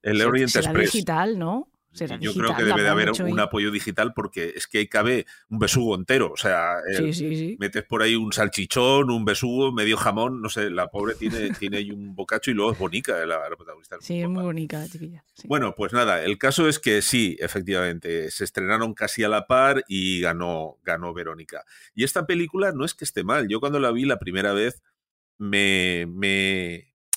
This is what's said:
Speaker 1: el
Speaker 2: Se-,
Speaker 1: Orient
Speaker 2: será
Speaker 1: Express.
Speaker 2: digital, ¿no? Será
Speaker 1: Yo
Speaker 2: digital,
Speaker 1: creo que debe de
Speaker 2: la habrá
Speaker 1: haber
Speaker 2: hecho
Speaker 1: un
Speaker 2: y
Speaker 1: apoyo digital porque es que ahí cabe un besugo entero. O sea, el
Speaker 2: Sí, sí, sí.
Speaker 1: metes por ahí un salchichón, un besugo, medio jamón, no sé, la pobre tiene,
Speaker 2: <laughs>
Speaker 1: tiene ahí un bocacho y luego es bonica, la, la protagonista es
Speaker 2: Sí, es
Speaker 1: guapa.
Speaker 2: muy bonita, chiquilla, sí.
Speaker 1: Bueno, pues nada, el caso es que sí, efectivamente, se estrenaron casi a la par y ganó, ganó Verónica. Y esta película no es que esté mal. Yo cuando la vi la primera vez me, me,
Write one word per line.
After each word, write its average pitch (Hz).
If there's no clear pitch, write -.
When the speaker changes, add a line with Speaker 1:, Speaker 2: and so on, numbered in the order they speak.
Speaker 1:
el 104
Speaker 2:
Se-, 110
Speaker 1:
Orient 127
Speaker 2:
será 127
Speaker 1:
Express. 180
Speaker 2:
digital, 185
¿no? 180
Será 156
Speaker 1:
Yo 107
Speaker 2:
digital, 113
Speaker 1:
creo 113
que 113
debe 104
de 104
Speaker 2:
la 101
habrá -
Speaker 1:
haber 104
Speaker 2:
hecho -
Speaker 1:
un 107
Speaker 2:
y -
Speaker 1:
apoyo 104
digital 107
porque 92
es -
que 107
ahí 104
cabe 110
un 110
besugo 107
entero. 95
O -
sea, 87
el 95
Speaker 2:
Sí, 156
sí, 156
sí. 165
Speaker 1:
metes 101
por 110
ahí 113
un 110
salchichón, 123
un 117
besugo, 123
medio 110
jamón, 117
no 107
sé, 104
la 90
pobre 104
tiene, 107
Speaker 2:
<laughs> -
Speaker 1:
tiene 101
ahí 104
un 101
bocacho 110
y -
luego 107
es 90
bonica, 98
la, 80
la 82
protagonista 82
es 82
Speaker 2:
Sí, 175
es 170
Speaker 1:
guapa. 180
Speaker 2:
muy 185
bonita, 160
chiquilla, 165
sí. -
Speaker 1:
Bueno, 127
pues 101
nada, 107
el 98
caso 147
es 151
que 104
sí, 107
efectivamente, 87
se -
estrenaron 107
casi 110
a 104
la 107
par 131
y 92
ganó, 85
ganó 85
Verónica. 82
Y 113
esta 156
película 180
no 135
es 170
que -
esté 101
mal. 117
Yo 107
cuando 143
la 123
vi 120
la 131
primera 95
vez 107
me, 95
me, 95